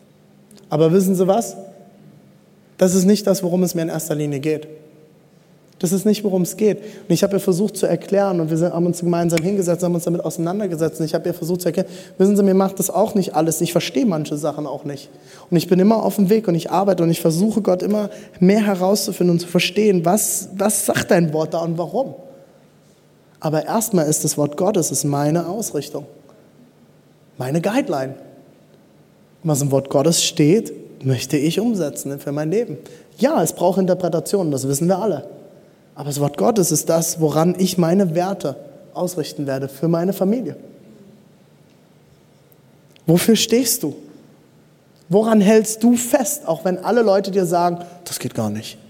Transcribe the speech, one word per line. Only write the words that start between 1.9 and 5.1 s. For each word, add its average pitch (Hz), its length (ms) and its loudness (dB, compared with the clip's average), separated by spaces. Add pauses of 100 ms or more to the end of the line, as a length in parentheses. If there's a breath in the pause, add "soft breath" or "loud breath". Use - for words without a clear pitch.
Das 185 160 4
ist 185 100 4
nicht 208 220 2
das, 190 160 0
worum 180 180 0
es 180 140 -2
mir 165 80 -2
in 165 60 -4
erster 160 260 -4
Linie 147 240 -4
geht. 151 280 -4 (1080)